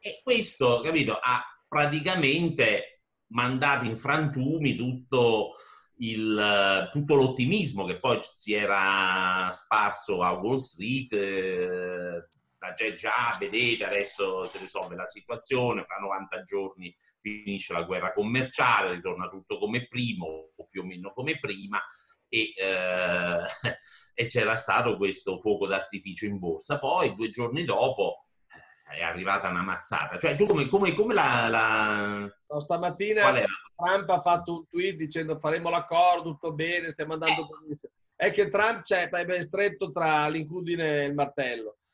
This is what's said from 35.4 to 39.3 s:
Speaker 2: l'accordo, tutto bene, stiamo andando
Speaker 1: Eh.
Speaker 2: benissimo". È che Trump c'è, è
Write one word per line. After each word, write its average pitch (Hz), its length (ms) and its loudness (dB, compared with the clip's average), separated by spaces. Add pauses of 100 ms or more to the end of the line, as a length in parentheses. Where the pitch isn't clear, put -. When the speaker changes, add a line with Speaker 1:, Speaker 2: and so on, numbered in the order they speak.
Speaker 2:
l'accordo, 170 600 4
tutto 160 200 -6
bene, 165 380 -2
stiamo 156 220 -6
andando 160 300 0
Speaker 1:
Eh. 151 40 -8 (140)
Speaker 2:
benissimo". 151 320 -12 (240)
È 196 160 2
che 202 160 4
Trump 202 340 2
c'è, 175 260 0
è 175 340 -2